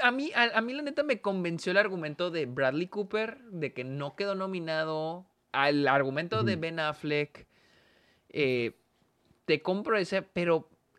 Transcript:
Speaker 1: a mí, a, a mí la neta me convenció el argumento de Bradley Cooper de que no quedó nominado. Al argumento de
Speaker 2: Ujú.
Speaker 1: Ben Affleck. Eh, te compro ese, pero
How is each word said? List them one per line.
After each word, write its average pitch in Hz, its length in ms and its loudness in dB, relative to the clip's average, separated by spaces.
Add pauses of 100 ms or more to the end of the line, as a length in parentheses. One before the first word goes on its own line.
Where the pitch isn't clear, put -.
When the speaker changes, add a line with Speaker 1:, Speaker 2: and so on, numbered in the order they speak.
Speaker 1:
a 247 100 6
mí, 277 240 -4
a, 233 220 2
a 220 40 4
mí 240 120 -4
la 294 80 -6
neta 285 220 -2
me 269 180 0
convenció 180 500 -2
el 190 60 4
argumento 175 540 0
de 160 160 -2
Bradley 135 400 0
Cooper 214 580 -4
de 170 260 -6
que 123 140 -8
no 143 320 -6
quedó 196 180 -2
nominado. 160 920 -4 (280)
Al 143 340 4
argumento 143 560 2
de - 100 2
Speaker 2:
Ujú. 160 80 -2
Speaker 1:
Ben 165 180 -4
Affleck. 147 680 -2 (840)
Eh, 127 480 0 (680)
te 151 180 2
compro 208 360 0
ese, 190 240 0
pero 175 480 0 (300)